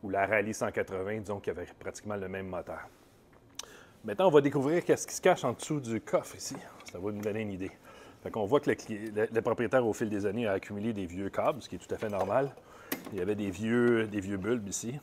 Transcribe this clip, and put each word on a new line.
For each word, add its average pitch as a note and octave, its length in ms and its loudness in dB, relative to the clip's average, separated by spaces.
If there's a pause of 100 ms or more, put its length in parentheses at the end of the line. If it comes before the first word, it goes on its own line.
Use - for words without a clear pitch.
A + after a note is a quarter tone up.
ou G2+ 80 -8
la G2 160 4
Rally G#2 300 2
cent A2 160 -2
quatre-vingts, G2 480 -2
disons, G2+ 200 -4
qui G2 120 -4
avait F2 160 -6 (100)
pratiquement G#2 380 -8
le G2 120 -6
même F#2+ 200 -6
moteur. F2 400 -8 (1160)
Maintenant, G3 220 4
on E3 40 8
va D3 80 12
découvrir C#3+ 460 2
qu'est-ce - 200 4
qui - 100 -10
se - 60 -8
cache F3+ 220 4
en C3 80 0
dessous D3 300 -4
du A2+ 180 -2
coffre - 360 -2
ici. - 200 -10 (380)
Ça F2+ 60 -10
va G2+ 120 -4
nous G#2 80 -6
donner G#2+ 220 -2
une G#2 100 -4
idée. F#2 200 -6 (520)
Fait F#2 80 -6
qu'on A2 140 -2
voit C#3 160 4
que - 80 0
le A2 60 4
cli-, G#2+ 380 -8
le, G#2+ 160 2
le A2 120 2
propriétaire, A#2+ 440 2
au G#2+ 60 2
fil A2 160 0
des G2+ 180 0
années, G#2+ 220 0
a G2 60 2
accumulé G#2 400 -4
des G2 120 -4
vieux F#2 240 -4
câbles, A#2+ 320 0
ce - 60 -16
qui - 80 -10
est - 40 -10
tout - 140 -6
à F#2 40 -4
fait A2+ 100 -4
normal. G#2 440 0 (600)
Il G2 80 -4
y - 20 0
avait G2+ 140 0
des G2+ 140 -2
vieux, A2+ 580 4
des G2+ 140 -2
vieux G2 160 -2
bulbes G#2 320 -2
ici. A#2 340 -6